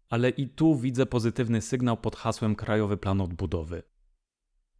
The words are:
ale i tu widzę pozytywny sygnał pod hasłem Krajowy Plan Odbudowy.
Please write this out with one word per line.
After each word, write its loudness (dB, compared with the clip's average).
ale 2
i -2
tu 4
widzę 0
pozytywny 0
sygnał 0
pod -6
hasłem -2
Krajowy 0
Plan 0
Odbudowy. -4